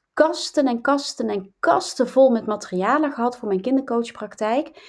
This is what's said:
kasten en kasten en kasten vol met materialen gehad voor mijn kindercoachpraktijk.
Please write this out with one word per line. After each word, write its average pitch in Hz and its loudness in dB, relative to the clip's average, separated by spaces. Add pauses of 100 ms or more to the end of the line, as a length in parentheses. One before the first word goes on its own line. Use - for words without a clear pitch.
(140)
kasten 311 2
en 233 0
kasten 277 -2
en 202 -6
kasten - 0
vol 262 6
met 226 0
materialen 214 -2
gehad 240 -4
voor 214 -8
mijn 190 0
kindercoachpraktijk. 233 -4